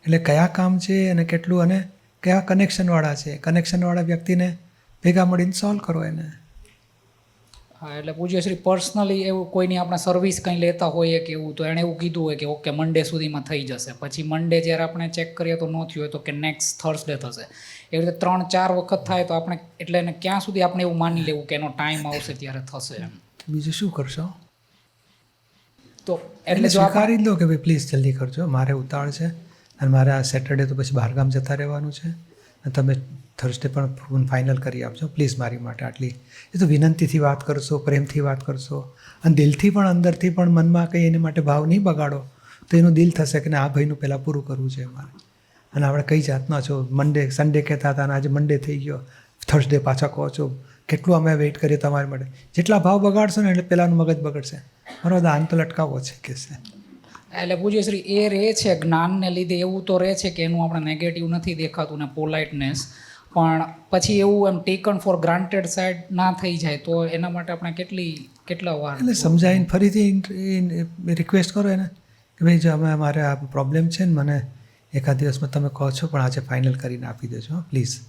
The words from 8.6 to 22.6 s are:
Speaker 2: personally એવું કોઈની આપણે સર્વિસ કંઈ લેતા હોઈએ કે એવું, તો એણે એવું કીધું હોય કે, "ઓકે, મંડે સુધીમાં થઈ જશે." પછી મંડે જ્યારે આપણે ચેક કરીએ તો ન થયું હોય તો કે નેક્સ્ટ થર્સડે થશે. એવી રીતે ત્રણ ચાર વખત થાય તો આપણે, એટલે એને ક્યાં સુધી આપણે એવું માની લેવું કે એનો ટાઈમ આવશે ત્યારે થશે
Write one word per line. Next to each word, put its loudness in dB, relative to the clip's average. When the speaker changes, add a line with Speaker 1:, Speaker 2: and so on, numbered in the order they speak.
Speaker 2:
personally 0
એવું -2
કોઈની 0
આપણે -2
સર્વિસ 0
કંઈ -2
લેતા 0
હોઈએ 0
કે -10
એવું, -8
તો -6
એણે -2
એવું -2
કીધું -4
હોય -2
કે, -8
"ઓકે, -6
મંડે 0
સુધીમાં -6
થઈ -6
જશે." -10
પછી -10
મંડે 0
જ્યારે 0
આપણે -6
ચેક -8
કરીએ -2
તો -6
ન -6
થયું -6
હોય -6
તો -10
કે -10
નેક્સ્ટ -6
થર્સડે -4
થશે. -12
એવી 0
રીતે -2
ત્રણ 0
ચાર 2
વખત -2
થાય 0
તો -4
આપણે, -4
એટલે -2
એને -2
ક્યાં -2
સુધી -2
આપણે 2
એવું 0
માની 0
લેવું -4
કે -6
એનો -4
ટાઈમ -4
આવશે -8
ત્યારે -10
થશે -12